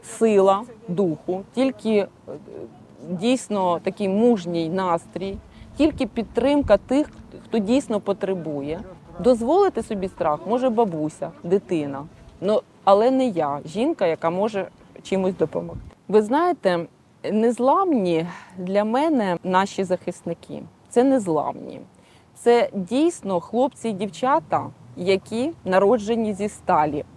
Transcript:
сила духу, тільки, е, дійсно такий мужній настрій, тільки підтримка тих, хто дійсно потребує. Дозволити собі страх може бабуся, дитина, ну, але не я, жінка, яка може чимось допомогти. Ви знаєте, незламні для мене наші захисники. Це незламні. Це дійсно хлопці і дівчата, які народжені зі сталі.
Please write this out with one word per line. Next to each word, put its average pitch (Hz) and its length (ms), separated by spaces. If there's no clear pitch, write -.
сила 196 600
духу, 185 540
тільки, 240 440
е, 196 80
дійсно 185 720
такий 196 280
мужній 185 600
настрій, 185 680
тільки 277 300
підтримка 240 720
тих, 277 340
хто - 140
дійсно 226 420
потребує. 165 800
Дозволити 254 600
собі 190 260
страх 156 380
може 247 240
бабуся, 165 600
дитина, 156 640
ну, 196 200
але 202 260
не 262 160
я, 151 380
жінка, 214 420
яка 165 240
може 196 380
чимось 190 340
допомогти. 170 440
Ви 214 140
знаєте, 214 640
незламні 233 920
для 190 260
мене 233 600
наші 190 400
захисники. 175 760
Це 240 160
незламні. 190 760
Це 233 400
дійсно 196 680
хлопці 247 480
і 220 40
дівчата, 196 800
які 196 560
народжені 208 720
зі 202 140
сталі. 151 560